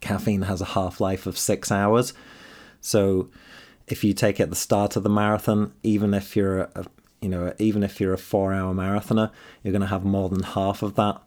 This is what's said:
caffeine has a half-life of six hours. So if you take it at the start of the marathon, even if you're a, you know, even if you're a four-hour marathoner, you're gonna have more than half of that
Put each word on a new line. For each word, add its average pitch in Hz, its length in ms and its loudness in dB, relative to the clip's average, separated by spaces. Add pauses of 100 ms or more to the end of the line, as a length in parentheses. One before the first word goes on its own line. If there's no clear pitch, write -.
caffeine 101 420 0
has 92 180 -2
a 98 40 -4
half-life 95 600 -2
of 92 120 -6
six - 340 -2
hours. 107 420 2 (680)
So 98 500 2 (580)
if - 160 -8
you 101 100 4
take 101 260 2
it 110 40 4
at 82 60 -4
the 90 60 -8
start 101 400 0
of 101 80 -2
the 104 60 2
marathon, 104 640 2 (100)
even 104 300 2
if 98 220 -2
you're 95 260 2
a, 92 240 -8 (360)
you 101 80 -4
know, 90 280 -2
even 104 240 2
if 98 180 -2
you're 95 140 0
a 92 60 -2
four-hour 95 540 0
marathoner, 101 580 0 (320)
you're 98 100 -2
gonna 98 140 0
have 98 180 -2
more 98 240 0
than 95 140 -2
half 98 400 -2
of 101 120 -4
that 104 320 0